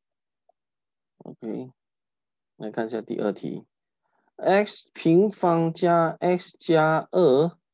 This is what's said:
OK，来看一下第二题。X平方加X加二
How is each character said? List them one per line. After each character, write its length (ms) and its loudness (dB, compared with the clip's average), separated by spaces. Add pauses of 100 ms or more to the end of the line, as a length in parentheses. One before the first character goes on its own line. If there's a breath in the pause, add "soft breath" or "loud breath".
(1200)
OK， 540 -12 (840)
来 140 -12
看 160 -6
一 20 -8
下 140 -6
第 160 -10
二 140 -2
题。 340 -12 (720)
X 560 -2
平 380 2
方 420 0
加 480 0
X 380 -2
加 540 0
二 440 2 (180)